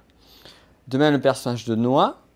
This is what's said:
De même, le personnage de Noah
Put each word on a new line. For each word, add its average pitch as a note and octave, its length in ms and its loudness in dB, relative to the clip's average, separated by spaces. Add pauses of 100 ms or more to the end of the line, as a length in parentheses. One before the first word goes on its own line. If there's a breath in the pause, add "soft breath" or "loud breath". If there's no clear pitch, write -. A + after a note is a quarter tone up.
(880 loud breath)
De B2+ 100 -2
même, D3 160 4
le C3+ 80 0
personnage B2 440 -2
de A2+ 100 -2
Noah C3+ 460 0 (140)